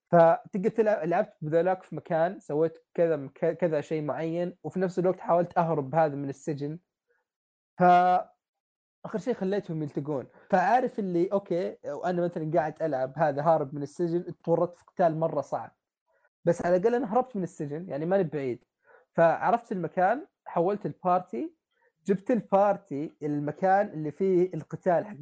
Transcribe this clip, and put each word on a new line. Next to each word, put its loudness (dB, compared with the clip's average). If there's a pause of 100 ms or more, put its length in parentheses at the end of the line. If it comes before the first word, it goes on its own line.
(100)
فتقدر 4
تلعب، 0
لعبت -2
بذولاك 0
في -14
مكان، -2
سويت -2 (160)
كذا 2
مك-، -10 (200)
كذا 0
شيء -4
معين، -4
وفي -4
نفس -2
الوقت 0
حاولت 0
أهرب 0
هذا 2
من -6
السجن. -8 (1000)
ف-، 6 (840)
آخر -8
شيء -4
خليتهم -4
يلتقون. -6 (240)
فعارف 2
اللي، 0
أوكي، -2
وأنا -4
مثلا -4
قاعد 0
ألعب، -2
هذا 0
هارب 2
من -8
السجن، -4
اتورطت -2
في -20
قتال 0
مرة -2
صعب. -8 (680)
بس 0
على 4
الأقل 2
أنا -2
هربت 0
من -4
السجن، -8
يعني -6
ماني 2
بعيد. -6 (480)
فعرفت 2
المكان، -2 (180)
حولت -2
البارتي، -4 (520)
جبت 0
البارتي 0 (100)
المكان 0
اللي -8
فيه 0
القتال -2
حق -14